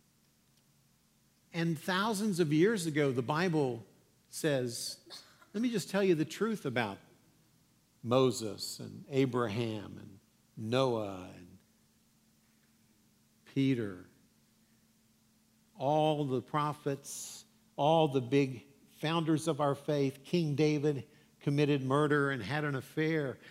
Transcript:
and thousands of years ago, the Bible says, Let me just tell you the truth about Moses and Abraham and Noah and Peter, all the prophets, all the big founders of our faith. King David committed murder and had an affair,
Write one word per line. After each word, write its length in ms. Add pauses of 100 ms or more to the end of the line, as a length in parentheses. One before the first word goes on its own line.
(1500)
and 260
thousands 600
of 140
years 320
ago, 260
the 120
Bible 600 (460)
says, 680 (580)
Let 60
me 80
just 200
tell 140
you 100
the 120
truth 400
about 320 (1080)
Moses 760
and 300
Abraham 880
and 220 (380)
Noah 760
and 120 (2000)
Peter, 500 (1700)
all 460
the 160
prophets, 1040 (320)
all 320
the 120
big 440 (340)
founders 480
of 120
our 160
faith. 480
King 320
David 500 (360)
committed 420
murder 480
and 120
had 200
an 120
affair, 600 (140)